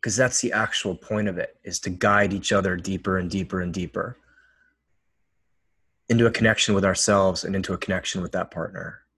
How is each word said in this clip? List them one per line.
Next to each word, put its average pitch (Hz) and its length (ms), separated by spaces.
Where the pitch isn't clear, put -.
'Cause 104 160
that's 127 240
the 123 120
actual 104 440
point 107 320
of 87 100
it, - 240
is 92 180
to 98 100
guide 101 420
each 98 200
other 95 240
deeper 92 420
and 90 120
deeper 92 300
and 87 120
deeper - 460
into 117 180
a 113 40
connection 110 440
with 98 120
ourselves 95 580
and 95 100
into 95 200
a 87 40
connection 92 440
with 85 100
that 92 180
partner. - 560